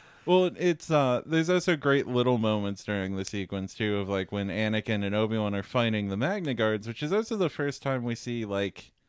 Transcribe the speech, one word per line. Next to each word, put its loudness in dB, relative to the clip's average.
Well, 6
it's, 0
uh, 4
there's 0
also 4
great 2
little 4
moments 0
during -2
the -4
sequence, -6
too, 0
of, -2
like, -2
when -2
Anakin -2
and -2
Obi-Wan 0
are -2
fighting 0
the -2
Magna -2
Guards, 2
which -8
is -2
also -2
the 2
first -4
time -2
we -2
see, -6
like, -4